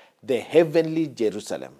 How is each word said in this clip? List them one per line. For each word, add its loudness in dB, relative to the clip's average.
the -2
heavenly 2
Jerusalem -4